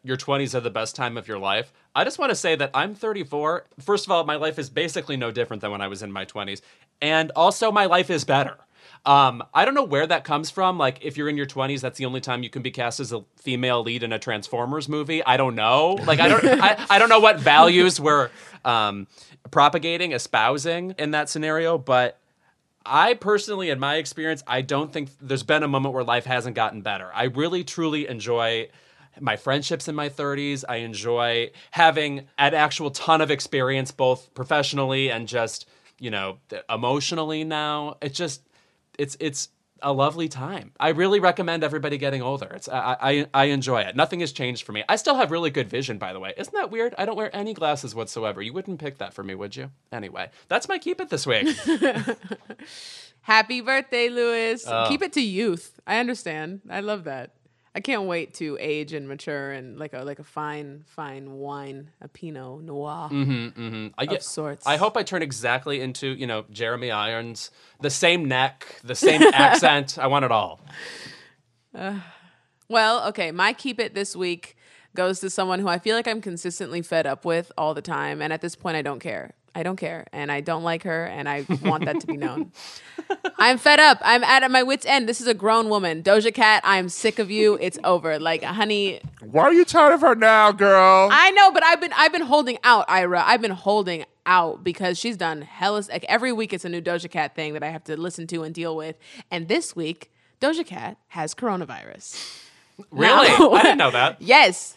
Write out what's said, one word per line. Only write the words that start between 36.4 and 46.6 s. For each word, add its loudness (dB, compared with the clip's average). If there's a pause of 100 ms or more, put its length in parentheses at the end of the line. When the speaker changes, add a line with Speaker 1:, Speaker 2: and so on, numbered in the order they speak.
Speaker 1:
th-, -14
emotionally -4
now. -6
It -8
just, -8 (560)
it's, -6
it's -8 (320)
a -2
lovely -2
time. -12
I 2
really 2
recommend 0
everybody -4
getting -4
older. -6
It's, -16
I, -4
I, 0
I 6
enjoy 0
it. -6
Nothing 0
has -6
changed -8
for -16
me. -6
I 0
still -2
have 0
really -2
good -4
vision, -6
by -10
the -12
way. -10
Isn't -12
that -4